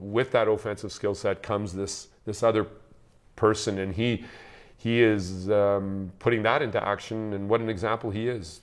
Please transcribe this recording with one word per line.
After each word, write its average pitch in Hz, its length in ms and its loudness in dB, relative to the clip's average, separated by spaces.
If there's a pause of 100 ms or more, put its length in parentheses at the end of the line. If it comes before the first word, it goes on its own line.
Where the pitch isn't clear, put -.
with 110 300 0
that 113 160 4
offensive 104 420 -2
skill 101 240 -2
set 98 280 -2
comes 104 300 -4
this, 98 360 -8 (180)
this 104 160 -6
other 110 240 4 (680)
person, 107 420 2
and 95 160 -4
he, 117 300 0 (520)
he 117 240 2
is, 95 500 2
um, 98 680 2
putting 117 240 0
that 120 200 2
into 113 240 -2
action, 107 460 -4
and 98 160 -4
what 113 120 4
an 110 100 -2
example 110 400 -2
he 110 180 -2
is. 90 340 -8